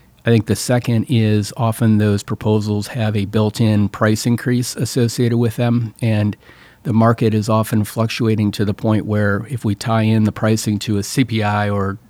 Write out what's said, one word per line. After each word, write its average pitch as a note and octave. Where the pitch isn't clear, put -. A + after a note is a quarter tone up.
I B2
think A2+
the G#2
second A#2
is G#2+
often A2+
those G#2
proposals G#2+
have A2
a G2+
built-in G#2+
price A2
increase A#2+
associated A#2
with A#2
them, A#2+
and G#2
the A#2+
market A2+
is G#2+
often A2
fluctuating A2
to G#2
the G2
point A2
where G#2
if B2
we G#2
tie A2+
in A2
the G#2+
pricing A2
to G#2
a G2+
C -
P A2
I G#2
or G2